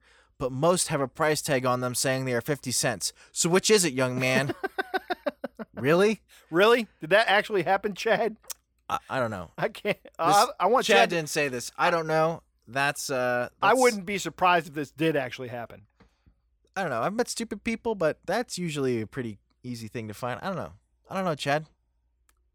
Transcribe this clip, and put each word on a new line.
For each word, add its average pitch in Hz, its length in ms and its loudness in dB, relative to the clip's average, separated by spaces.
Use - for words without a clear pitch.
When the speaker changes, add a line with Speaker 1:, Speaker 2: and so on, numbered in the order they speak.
Speaker 1:
but 131 140 -4
most 165 360 2
have 156 120 -2
a 135 80 0
price 151 340 0
tag 131 240 0
on 127 140 0
them 127 160 -4
saying 131 280 -2
they 131 100 -2
are 147 60 0
fifty 139 300 -4
cents. 117 420 -2
So - 160 0
which 180 200 2
is 208 160 6
it, 147 100 -2
young 127 260 0
man?" 131 400 0
Speaker 2:
<laughs> - 1120 -8
Speaker 1:
Really? 175 460 2
Speaker 2:
Really? 214 360 4
Did 156 100 -8
that 214 180 6
actually 196 340 2
happen, 196 320 0
Chad? 220 420 0
Speaker 1:
I, - 80 -2
I 123 120 -4
don't 117 100 -2
know. 90 260 -10
Speaker 2:
I 165 120 -4
can't. - 340 -6
Speaker 1:
This, - 160 -20
Speaker 2:
Uh, 196 280 4
I, 175 60 0
I - 20 4
want 226 180 2
Speaker 1:
Chad 202 120 4
Speaker 2:
Chad 175 140 6
to 175 60 -2
Speaker 1:
didn't 156 140 -4
say 147 180 0
this. 123 300 -8
I 170 120 2
don't 165 180 0
know. 160 340 0
That's, 139 400 -2
uh, 123 400 -2
Speaker 2:
I 196 60 4
Speaker 1:
that's 240 120 4
Speaker 2:
wouldn't 220 240 4
be 196 140 -4
surprised 175 480 2
if 139 80 -16
this 147 160 -6
did 160 260 0
actually 127 320 -6
happen. 113 340 -12
Speaker 1:
I 196 60 -2
don't 170 80 -2
know. 117 100 -2
I've 165 140 0
met 233 140 -2
stupid 220 360 -8
people, 226 300 -4
but 160 320 0
that's 220 320 -4
usually 143 420 -2
a 110 60 -6
pretty 113 320 -10
easy 117 260 -10
thing 110 200 -10
to 104 60 -10
find. 120 280 -6
I 175 60 -8
don't 196 80 -6
know. 90 160 -10
I - 60 -10
don't 190 100 -4
know, 175 120 -2
Chad. 143 300 -2